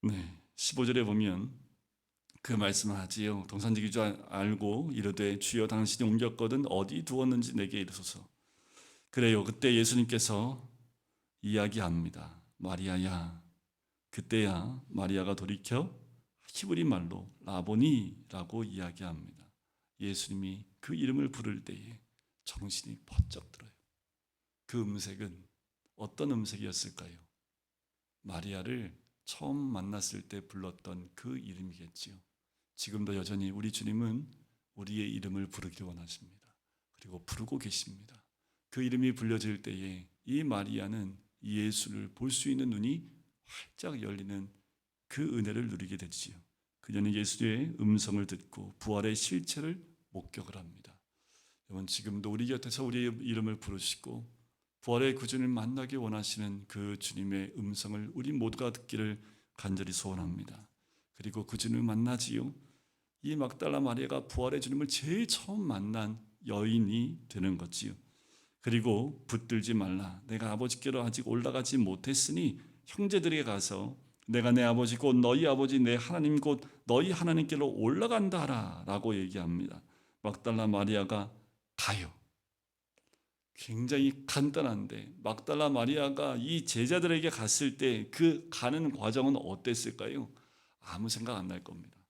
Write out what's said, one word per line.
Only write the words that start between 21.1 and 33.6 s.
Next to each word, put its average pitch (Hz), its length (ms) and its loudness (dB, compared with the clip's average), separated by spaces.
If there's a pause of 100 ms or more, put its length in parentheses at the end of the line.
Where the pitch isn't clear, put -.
부를 113 320 -6
때에 107 380 -14 (440)
정신이 - 600 -8
번쩍 - 460 2
들어요. - 180 -20 (960)
그 120 140 -2
음색은 98 680 -6 (500)
어떤 143 360 -4
음색이었을까요? 98 840 -6 (1040)
마리아를 95 760 -6 (320)
처음 143 260 -4
만났을 101 680 -4
때 101 180 -10
불렀던 92 760 -12
그 131 240 -10
이름이겠지요. 92 760 -14 (580)
지금도 101 400 -4
여전히 98 380 -2
우리 104 180 -4